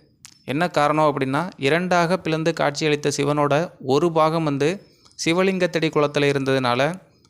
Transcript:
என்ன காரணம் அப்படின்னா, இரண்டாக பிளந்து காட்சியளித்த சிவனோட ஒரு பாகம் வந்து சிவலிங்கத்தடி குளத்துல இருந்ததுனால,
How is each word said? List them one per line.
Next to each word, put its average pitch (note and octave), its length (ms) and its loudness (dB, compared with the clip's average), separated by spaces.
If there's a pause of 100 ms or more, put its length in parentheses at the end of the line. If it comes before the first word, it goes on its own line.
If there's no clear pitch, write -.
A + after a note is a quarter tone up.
(440)
என்ன D#3 240 -2
காரணம் D3+ 420 2
அப்படின்னா, C#3+ 460 -2
இரண்டாக E3+ 600 0
பிளந்து D#3+ 340 -2
காட்சியளித்த D3 640 -2
சிவனோட D3 640 0
ஒரு D3 320 2
பாகம் D#3+ 320 2
வந்து D3 420 -2 (380)
சிவலிங்கத்தடி F3 640 0
குளத்துல D3 400 2
இருந்ததுனால, C3+ 720 0 (300)